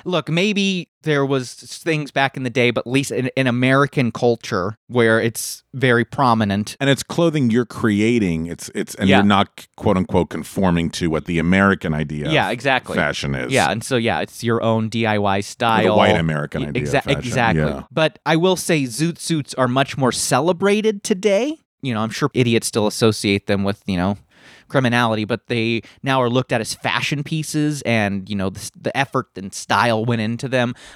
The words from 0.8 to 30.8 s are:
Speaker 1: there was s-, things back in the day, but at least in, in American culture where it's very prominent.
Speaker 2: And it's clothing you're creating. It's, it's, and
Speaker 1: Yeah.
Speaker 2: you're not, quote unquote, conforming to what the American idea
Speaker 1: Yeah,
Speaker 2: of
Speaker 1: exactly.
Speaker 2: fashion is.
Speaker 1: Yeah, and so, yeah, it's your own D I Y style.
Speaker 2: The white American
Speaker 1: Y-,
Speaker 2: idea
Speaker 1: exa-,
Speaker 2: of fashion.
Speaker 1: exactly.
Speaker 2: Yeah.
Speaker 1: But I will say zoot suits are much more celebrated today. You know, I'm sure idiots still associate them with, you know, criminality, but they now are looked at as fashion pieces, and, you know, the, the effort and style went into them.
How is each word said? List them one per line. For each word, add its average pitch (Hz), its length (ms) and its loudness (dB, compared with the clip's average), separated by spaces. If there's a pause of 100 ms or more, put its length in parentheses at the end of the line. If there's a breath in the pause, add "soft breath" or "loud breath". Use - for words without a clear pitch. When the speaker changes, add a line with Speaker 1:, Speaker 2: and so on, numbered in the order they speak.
Speaker 1:
there 147 220 0
was 135 380 -4
s-, - 160 -16
things 151 320 -2
back 135 260 0
in 135 60 -6
the 127 80 -4
day, 120 200 2
but 117 160 -2
at 120 40 -8
least 135 200 0
in, 123 260 -2
in 131 100 2
American 127 680 2
culture 110 640 0 (120)
where 113 300 4
it's - 440 -4 (100)
very 120 320 4
prominent. 110 720 2
Speaker 2:
And 139 120 2
it's 131 120 2
clothing 156 480 2
you're 120 140 4
creating. 104 800 2
It's, - 280 -12
it's, 101 220 -6
and 101 120 0
Speaker 1:
Yeah. 135 100 6
Speaker 2:
you're 104 60 2
not, 101 420 0 (100)
quote 101 200 2
unquote, 90 320 0
conforming 85 640 -2
to 87 180 -4
what 78 160 -2
the 85 140 -2
American 92 560 2
idea 76 360 -4
Speaker 1:
Yeah, 120 180 0
Speaker 2:
of 110 40 -2
Speaker 1:
exactly. 127 440 -2
Speaker 2:
fashion 73 380 -2
is. 65 160 -6
Speaker 1:
Yeah, 98 200 2
and 113 120 -4
so, 131 140 -2
yeah, 110 240 0
it's - 240 -8
your 113 180 -2
own 110 280 0
D 113 160 -2
I 107 100 0
Y 101 240 0
style. 110 440 0
Speaker 2:
The 107 100 2
white 98 240 4
American 76 440 -2
Speaker 1:
Y-, 71 60 -6
Speaker 2:
idea 73 140 -4
Speaker 1:
exa-, 73 160 -2
Speaker 2:
of - 60 -4
fashion. 143 160 -2
Speaker 1:
exactly. 113 420 0
Speaker 2:
Yeah. 69 280 -4
Speaker 1:
But 156 360 -2
I 160 100 2
will 180 200 2
say 160 260 0
zoot 131 360 -4
suits - 360 -4
are 127 140 2
much 135 280 0
more 131 160 2
celebrated 196 880 0
today. 214 540 0 (240)
You 127 140 -4
know, 107 60 -2
I'm 110 100 -2
sure 143 240 -2
idiots 117 320 2
still 107 220 0
associate 104 580 0
them 101 160 0
with, 98 240 -4
you 95 100 -2
know, 95 220 0 (480 loud breath)
criminality, 120 580 0
but 107 220 -6
they 113 340 -2 (220 loud breath)
now 135 180 0
are 123 80 2
looked 127 240 0
at 117 80 0
as - 140 -6
fashion 135 480 -2
pieces, 151 600 -4
and, 101 460 -2
you 107 60 -6
know, 98 160 -2
the, - 280 -12
the - 180 -6
effort 135 400 -4
and 95 180 -12
style 113 500 0
went 117 160 -2
into 117 280 -6
them. 123 260 -2 (220 loud breath)